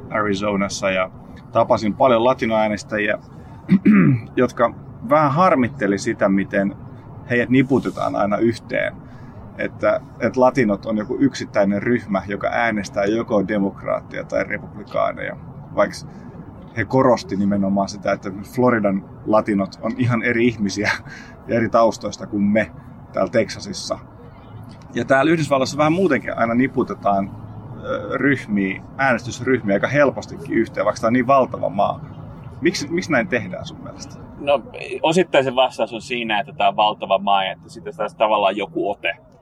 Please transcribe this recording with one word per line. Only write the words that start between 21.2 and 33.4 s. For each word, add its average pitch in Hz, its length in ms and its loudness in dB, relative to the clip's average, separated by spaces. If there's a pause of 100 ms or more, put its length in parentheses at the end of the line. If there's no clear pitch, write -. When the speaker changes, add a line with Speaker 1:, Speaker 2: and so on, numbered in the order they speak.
Speaker 1:
ja 113 80 0
eri 113 140 2
taustoista 110 580 2
kuin 101 160 0
me 104 280 2 (420)
täällä 98 180 0
Texasissa. 101 680 -4 (920)
Ja 117 120 -2
täällä 135 260 4
Yhdysvalloissa 139 460 0
vähän 151 160 4
muutenkin 170 440 0
aina 117 160 2
niputetaan, 107 800 0 (520)
ö, 107 340 -6
ryhmiä, 110 640 0 (160)
äänestysryhmiä 120 800 0
aika 113 120 0
helpostikin 120 720 0
yhteen, 110 280 0
vaikka 104 160 0
tää 117 60 0
on 110 60 4
niin 123 140 2
valtava 127 420 2
maa. 101 300 -2 (600)
Miksi, 175 260 -2
miksi 175 240 -4
näin 117 160 2
tehdään 110 380 -4